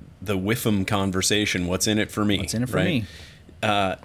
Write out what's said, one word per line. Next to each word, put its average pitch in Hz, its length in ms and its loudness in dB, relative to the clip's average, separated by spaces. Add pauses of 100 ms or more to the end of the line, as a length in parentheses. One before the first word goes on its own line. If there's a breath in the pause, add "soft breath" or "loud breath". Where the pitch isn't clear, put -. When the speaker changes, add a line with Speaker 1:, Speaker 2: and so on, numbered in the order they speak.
(220)
Speaker 1:
the 98 160 -2
whiffum 101 480 2
conversation, 98 840 0
"What's 92 180 0
in 107 140 2
it 104 120 -2
for 107 120 -2
me?" 104 140 2
Speaker 2:
What's 82 160 -4
in 113 100 -2
it 127 60 -4
for - 80 -2
Speaker 1:
right? 92 80 2
Speaker 2:
me? 117 200 0 (560 loud breath)
Speaker 1:
Uh, 101 440 2